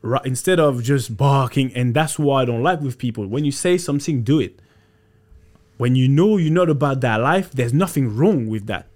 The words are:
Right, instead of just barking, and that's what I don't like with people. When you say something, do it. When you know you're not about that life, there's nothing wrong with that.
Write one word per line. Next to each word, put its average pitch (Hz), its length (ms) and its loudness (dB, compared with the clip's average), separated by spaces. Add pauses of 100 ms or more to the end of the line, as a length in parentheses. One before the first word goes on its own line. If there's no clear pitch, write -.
Right, 123 220 -2
instead 135 340 0
of 139 240 2
just 123 340 -2
barking, 135 600 0
and 123 180 0
that's 151 240 0
what 143 180 0
I 131 80 2
don't 120 180 -2
like 170 180 0
with 131 180 -6
people. 110 280 -6
When 123 180 -4
you 143 80 0
say 180 260 0
something, 143 440 -2
do 139 180 0
it. 95 180 -6 (1200)
When 123 160 0
you 127 140 4
know 175 280 4
you're 160 160 0
not 175 180 2
about 139 320 0
that 113 180 0
life, 170 320 0
there's 123 220 -2
nothing 143 420 0
wrong 143 320 2
with 107 180 -6
that. 104 300 -8